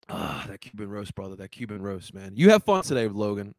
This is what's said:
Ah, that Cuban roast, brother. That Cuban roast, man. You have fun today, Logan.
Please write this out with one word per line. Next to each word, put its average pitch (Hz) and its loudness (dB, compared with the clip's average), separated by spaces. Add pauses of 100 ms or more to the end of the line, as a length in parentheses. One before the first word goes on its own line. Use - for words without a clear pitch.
Ah, - -6
that - -14
Cuban - -12
roast, 101 -10
brother. 98 -12
That 95 -14
Cuban 104 -10
roast, 95 -8
man. 95 -14
You 160 10
have 214 8
fun 190 2
today, 123 0
Logan. 101 -2